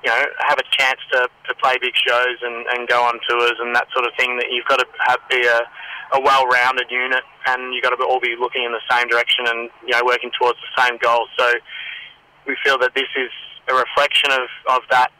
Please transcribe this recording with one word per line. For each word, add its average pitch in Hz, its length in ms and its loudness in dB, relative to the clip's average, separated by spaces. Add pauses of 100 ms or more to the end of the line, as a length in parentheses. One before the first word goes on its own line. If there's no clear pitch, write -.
you 120 60 0
know, 123 140 2 (160)
have 139 180 2
a - 60 -4 (120)
chance 131 220 0 (140)
to, 123 160 2 (180)
to 127 160 -6
play 131 180 2
big 123 140 -4
shows 123 480 2
and, 120 260 -6
and 123 200 -4
go 120 140 4
on 117 260 0
tours 120 320 2
and 120 140 -4
that 123 180 2
sort 127 120 0
of 113 120 -2
thing, 123 200 -2
that 120 140 -4
you've 123 160 -4
gotta 131 200 2 (120)
have, 127 200 2 (120)
be 123 160 2
a, 117 140 4 (540)
a 139 60 2
well-rounded 127 720 2
unit, 127 320 -2 (240)
and 127 260 -2
you've 123 100 -4
gotta 123 140 0
be, 127 60 -2
all 131 180 0
be 120 180 -2
looking 123 260 -4
in 120 80 -4
the 113 80 -4 (100)
same 120 180 0
direction 120 380 0
and, 117 240 -2 (160)
you 127 60 -2
know, 120 120 2
working 123 340 0
towards 123 200 2
the - 240 -4
same 120 160 0
goal. 117 280 2 (120)
So 123 140 4 (920)
we 135 180 -6
feel 139 140 4
that 127 160 2
this 135 220 -2
is 127 140 -2 (380)
a 131 60 0
reflection 143 580 2
of, 127 160 0 (220)
of 127 200 2
that 127 300 4